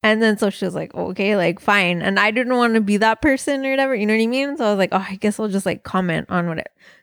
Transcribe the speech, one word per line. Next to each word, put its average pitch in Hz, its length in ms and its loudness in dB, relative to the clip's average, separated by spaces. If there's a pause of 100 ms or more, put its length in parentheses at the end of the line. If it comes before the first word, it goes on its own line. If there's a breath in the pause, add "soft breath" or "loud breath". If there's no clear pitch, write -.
And 220 200 4
then 214 160 2
so 214 120 0
she - 140 -8
was 180 100 -4
like, 165 200 -8
"Okay, 190 420 -2
like, 175 240 0
fine." 175 420 2
And 190 180 0
I 208 100 4
didn't 240 260 0
wanna 233 240 2
be 208 180 2
that 220 220 2
person 269 460 0
or 269 40 -2
whatever, 269 240 0
you 214 120 -2
know 214 80 2
what 220 80 2
I 226 40 2
mean? 277 300 -2
So 285 80 -2
I 214 60 2
was 202 80 2
like, 190 140 2
"Oh, 190 160 0
I 190 80 -8
guess 208 240 -2
I'll 220 80 -2
just, 196 180 -2
like, - 160 -4
comment 180 480 -2
on 175 160 -2
what 165 120 -4
it," - 120 -10 (320 soft breath)